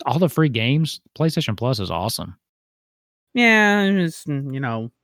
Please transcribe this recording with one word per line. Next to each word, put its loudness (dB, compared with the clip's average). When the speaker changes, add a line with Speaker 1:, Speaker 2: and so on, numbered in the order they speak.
Speaker 1:
All 0
the 4
free 2
games, 0
PlayStation -2
Plus -2
is -6
awesome. -6
Speaker 2:
Yeah, 4
it's, 0
you -6
know, -6